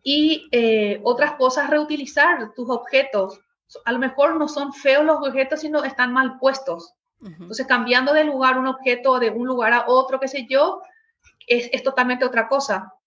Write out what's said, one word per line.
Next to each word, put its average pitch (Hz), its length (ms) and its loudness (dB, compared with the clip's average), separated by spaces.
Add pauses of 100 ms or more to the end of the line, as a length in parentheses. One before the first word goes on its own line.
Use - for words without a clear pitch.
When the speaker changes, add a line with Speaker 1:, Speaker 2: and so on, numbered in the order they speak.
Speaker 1:
Y, 302 480 0
eh, 220 540 2
otras - 300 0
cosas, 262 360 0
reutilizar 302 840 0
tus 240 140 -8
objetos. 233 720 -2 (440)
A 233 80 -2
lo 247 80 -2
mejor 285 360 2
no 302 120 0
son 285 240 -6
feos 277 320 2
los 311 220 2
objetos, 269 340 -2
sino 302 240 -2
están 254 280 -2
mal 254 280 0
puestos. 262 520 -2 (280)
Speaker 2:
Ujú. 202 100 -18 (100)
Speaker 1:
Entonces, 214 260 -10
cambiando 247 460 2
de 311 120 4
lugar 262 340 0
un 262 80 -2
objeto, 254 540 0
de 226 100 0
un 233 160 -4
lugar 240 260 0
a 240 160 2
otro, 262 320 2
qué 262 80 -4
sé 262 220 -10
yo, 311 320 2 (640)
es, 240 260 0
es - 120 -4
totalmente 254 400 0
otra 240 240 -2
cosa. 214 440 -4 (140)